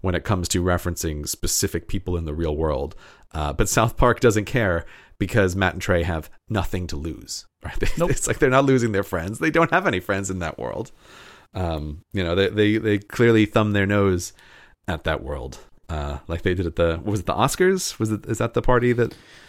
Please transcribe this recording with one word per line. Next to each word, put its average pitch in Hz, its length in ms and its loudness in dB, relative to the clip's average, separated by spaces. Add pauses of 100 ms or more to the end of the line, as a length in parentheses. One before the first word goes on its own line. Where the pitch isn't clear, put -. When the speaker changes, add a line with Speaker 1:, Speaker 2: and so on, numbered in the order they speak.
Speaker 1:
when 92 140 0
it 82 80 -2
comes 90 260 0
to 87 140 0
referencing 85 640 -2
specific - 600 -4
people 90 300 -4
in 82 80 -4
the 76 80 -6
real 78 220 -2
world. 73 400 -2 (380)
Uh, 76 200 -2
but 107 160 2
South 117 280 2
Park 123 220 4
doesn't 107 260 4
care 95 400 0 (320)
because 95 380 2
Matt 92 180 2
and 92 80 -8
Trey 87 220 2
have 80 260 -4 (200)
nothing 95 380 -2
to 76 80 -8
lose, - 500 -10 (180)
right? - 120 -8
<laughs> - 40 -2
They, - 80 2 (100)
Speaker 2:
Nope. 170 140 2
Speaker 1:
it's - 160 -2
like 123 120 -2
they're 139 100 4
not 131 160 4
losing 127 260 2
their 98 120 0
friends. 95 360 -6
They 160 120 0
don't 165 200 2
have 185 160 0
any 107 120 0
friends 95 300 -4
in 95 100 -6
that 82 200 -6
world. 62 320 -8 (640)
Um, 80 480 -4 (120)
you 98 100 -2
know, 85 120 0
they, 98 140 4
they, 104 280 2
they 107 220 0
clearly 113 460 4
thumb 107 280 2
their 101 120 2
nose 98 480 2 (540)
at 80 180 -6
that 76 180 -2
world, 65 360 -10 (280)
uh, 71 300 -6 (100)
like 85 140 -6
they 92 120 2
did 90 120 -2
at 80 100 -6
the, 85 220 2
what - 140 -10
was 104 100 0
it, - 40 -10
the 76 80 -2
Oscars? 185 680 0
Was 110 120 -2
it, 107 140 -4
is 113 140 -4
that 117 140 -2
the 120 80 0
party 123 320 4
that 117 220 -2 (340)